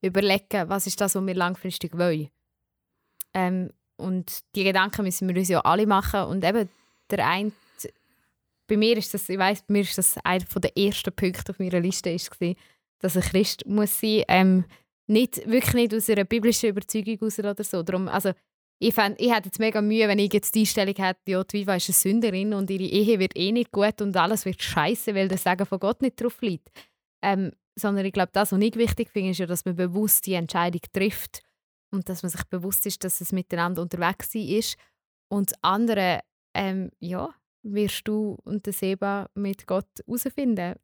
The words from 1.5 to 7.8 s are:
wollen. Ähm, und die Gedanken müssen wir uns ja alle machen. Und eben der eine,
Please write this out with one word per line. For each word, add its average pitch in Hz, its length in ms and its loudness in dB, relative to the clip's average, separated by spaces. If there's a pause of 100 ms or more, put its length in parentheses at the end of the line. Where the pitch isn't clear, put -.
wollen. 160 320 0 (1040)
Ähm, 185 360 0 (280)
und 185 420 -6 (160)
die 202 80 0
Gedanken 190 400 2
müssen 185 260 -2
wir 180 80 0
uns 185 120 0
ja 175 120 4
alle 185 240 4
machen. 202 380 2
Und 185 200 -2
eben 202 240 2 (420)
der 165 180 0
eine, 196 240 0 (1160)